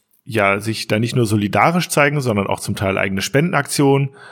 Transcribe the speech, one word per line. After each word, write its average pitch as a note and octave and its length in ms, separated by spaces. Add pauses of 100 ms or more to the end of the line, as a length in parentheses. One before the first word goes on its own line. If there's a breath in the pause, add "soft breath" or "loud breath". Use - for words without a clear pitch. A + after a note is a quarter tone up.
(240)
ja, G2+ 360
sich A2 260
da A2 120
nicht A#2 160
nur B2 120
solidarisch G#2+ 640
zeigen, C#3+ 320
sondern G#2 240
auch G2+ 140
zum G2+ 140
Teil G2 220
eigene G2 240
Spendenaktionen, C#3 920 (200 loud breath)